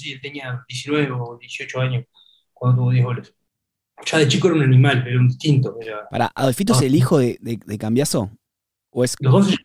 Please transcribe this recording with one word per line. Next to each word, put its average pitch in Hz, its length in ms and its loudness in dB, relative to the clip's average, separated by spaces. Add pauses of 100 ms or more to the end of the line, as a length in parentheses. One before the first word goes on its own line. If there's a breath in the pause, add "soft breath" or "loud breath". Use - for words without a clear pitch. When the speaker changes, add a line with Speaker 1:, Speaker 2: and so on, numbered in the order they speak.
Speaker 1:
si 147 80 -10
él 131 80 -18
tenía 139 460 -12
diecinueve 143 440 -4
o 120 280 -8
dieciocho 127 420 -10
años 127 240 -2 (480 soft breath)
cuando 123 300 2
tuvo 123 80 2
diez 123 120 2
goles. 120 300 -6 (720)
Ya - 140 -2
de 147 100 4
chico 185 180 2
era 170 100 2
un 147 60 2
animal, 131 440 4
era 123 120 0
un 123 80 4
distinto. 123 540 0
Era 107 280 -10
Speaker 2:
Pará, 117 260 -2
¿Adolfito 135 380 0
es 127 80 4
Speaker 1:
Ah. 147 40 2
Speaker 2:
el 131 100 2
hijo 139 220 4
de, 123 240 0
de, 110 240 -8
de 104 120 -8
Cambiaso? 113 540 -2 (640)
¿O 123 80 0
es 127 160 -2
Speaker 1:
Los 127 140 2
dos 196 140 4
se 185 180 0